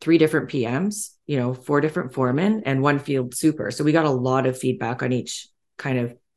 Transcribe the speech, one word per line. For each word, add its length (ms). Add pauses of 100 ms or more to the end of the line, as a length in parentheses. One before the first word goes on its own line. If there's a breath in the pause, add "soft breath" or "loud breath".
three 160
different 320
P 180
Ms, 440 (160)
you 100
know, 160
four 300
different 320
foremen 500
and 160
one 200
field 340
super. 360
So 140
we 80
got 140
a 40
lot 360
of 100
feedback 460
on 100
each 340 (300)
kind 220
of 180 (200)